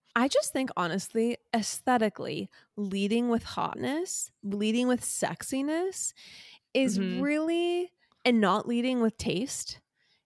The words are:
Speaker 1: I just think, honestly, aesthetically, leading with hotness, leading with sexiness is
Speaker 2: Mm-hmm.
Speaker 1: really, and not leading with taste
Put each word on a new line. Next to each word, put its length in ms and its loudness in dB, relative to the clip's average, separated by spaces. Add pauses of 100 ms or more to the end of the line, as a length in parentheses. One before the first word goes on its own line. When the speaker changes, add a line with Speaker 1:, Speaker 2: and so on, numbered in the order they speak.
(140)
Speaker 1:
I 140 4
just 240 2
think, 240 -2
honestly, 640 0 (140)
aesthetically, 1000 0 (260)
leading 540 0
with 120 2
hotness, 880 -4 (140)
leading 420 0
with 140 2
sexiness 1120 -4 (600)
is 260 4
Speaker 2:
Mm-hmm. 220 0
Speaker 1:
really, 720 0 (320)
and 160 6
not 260 4
leading 340 0
with 160 2
taste 600 -4 (480)